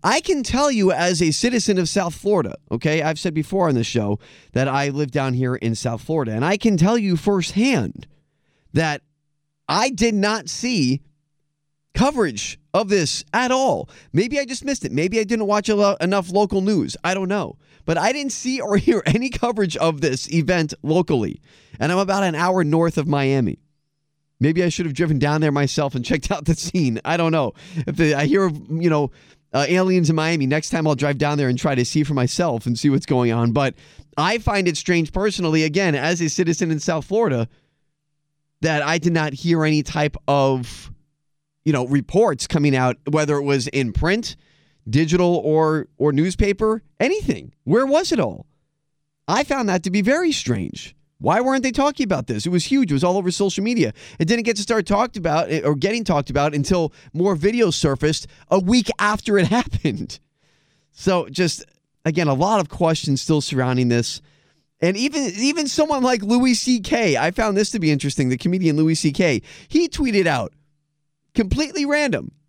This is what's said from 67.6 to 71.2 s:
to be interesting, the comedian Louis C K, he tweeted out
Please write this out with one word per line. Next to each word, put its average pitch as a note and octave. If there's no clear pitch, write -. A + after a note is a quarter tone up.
to A3
be D#3
interesting, C#3
the B2+
comedian E3+
Louis D#3
C D#3
K, D3
he E4
tweeted G#3
out B2+